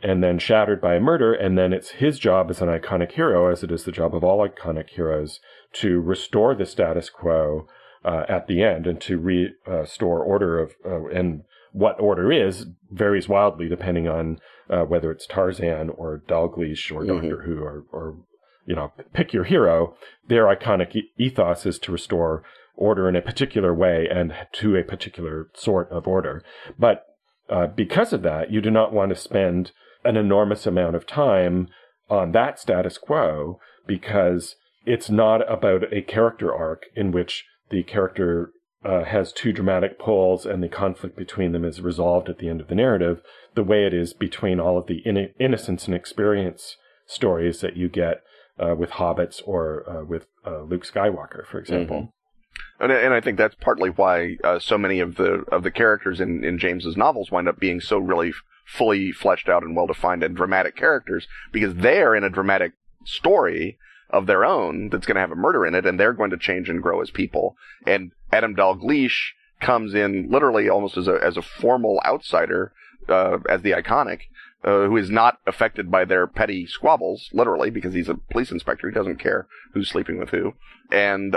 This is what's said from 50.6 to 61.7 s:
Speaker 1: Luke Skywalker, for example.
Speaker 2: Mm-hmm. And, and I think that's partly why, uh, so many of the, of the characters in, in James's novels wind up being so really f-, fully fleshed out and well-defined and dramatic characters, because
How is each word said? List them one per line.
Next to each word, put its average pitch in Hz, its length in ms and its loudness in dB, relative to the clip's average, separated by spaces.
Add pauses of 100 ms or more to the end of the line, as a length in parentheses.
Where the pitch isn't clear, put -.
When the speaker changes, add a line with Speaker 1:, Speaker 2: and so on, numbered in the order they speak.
Speaker 1:
Luke 87 240 -8
Skywalker, - 580 -4
for - 140 -12
example. 85 380 -4
Speaker 2:
Mm-hmm. - 880 -12
And, 131 80 4
and 127 200 4
I 117 80 4
think 113 160 -4
that's 107 200 2
partly 95 340 0
why, 87 520 2
uh, 87 160 2
so - 200 0
many 95 220 0
of 87 160 -4
the, 90 360 0
of 90 100 0
the 90 80 -2
characters 104 520 0
in, 85 220 -4
in 85 140 -2
James's 87 380 -4
novels 117 340 0
wind 90 180 0
up 85 100 -2
being 90 220 -2
so 104 180 -2
really 87 320 0
f-, - 60 -12 (280)
fully 101 480 0
fleshed - 380 0
out 87 120 4
and 82 140 -6
well-defined 87 460 0
and 82 120 -2
dramatic 92 400 0
characters, - 540 -2 (240)
because 104 220 0